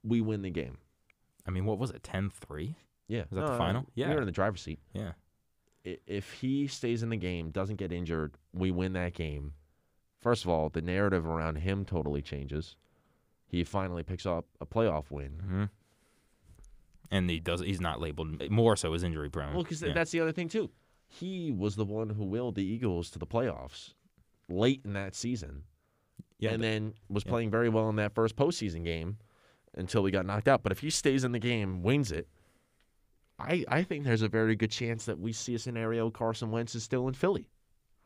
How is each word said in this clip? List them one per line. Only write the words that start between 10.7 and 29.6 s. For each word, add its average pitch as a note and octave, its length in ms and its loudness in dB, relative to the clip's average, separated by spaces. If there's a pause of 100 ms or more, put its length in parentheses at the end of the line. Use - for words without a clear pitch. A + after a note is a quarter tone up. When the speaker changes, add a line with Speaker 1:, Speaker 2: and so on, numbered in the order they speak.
Speaker 1:
narrative F2+ 460 2
around D#2+ 300 0
him G2 280 0
totally D2 380 0
changes. C#2+ 520 -6 (680)
He A2 180 0
finally F#2+ 380 -2
picks F2+ 240 -6
up E2+ 220 0 (120)
a D2+ 60 -8
playoff F2 460 0
win. C#2+ 320 -8
Speaker 2:
Mm-hmm. F#2+ 200 -2 (1500)
And F#2 180 4
he E2 100 2
does, F2 220 0
he's F#2 200 -2
not D#2+ 200 -2
labeled, D#2 480 -4
more A2 260 8
so E2 180 0
is F2 100 2
injury D#2 260 0
prone. C#2+ 240 -4
Speaker 1:
Well, F3 100 0
'cause D#3 160 -6
th-, E3+ 100 -2
Speaker 2:
Yeah. D3 40 -2
Speaker 1:
that's E3 180 2
the E3 80 0
other D#3+ 120 2
thing, E3 180 -4
too. G#3+ 220 -2 (360)
He F3 440 -6
was G2+ 240 0
the G#2+ 100 0
one G#2+ 240 -4
who G#2+ 160 -2
willed A2+ 300 -2
the G2 100 2
Eagles G2 460 0
to - 80 -12
the E2 80 -6
playoffs A2 680 -4 (560)
late A#2+ 340 4
in G2+ 100 -6
that G2 200 -4
season. D2+ 520 -6 (720)
Speaker 2:
Yeah, A2 120 0
Speaker 1:
And A2+ 100 0
Speaker 2:
but A2 60 0
Speaker 1:
then G#2+ 260 -2 (140)
was G2 160 0
Speaker 2:
Yeah. - 80 -8
Speaker 1:
playing A#2 200 2
very A#2 180 6
well A2 200 4
in G#2+ 80 0
that G#2 180 2
first A2+ 200 4
postseason G#2+ 480 0
game, E2+ 360 -2 (560)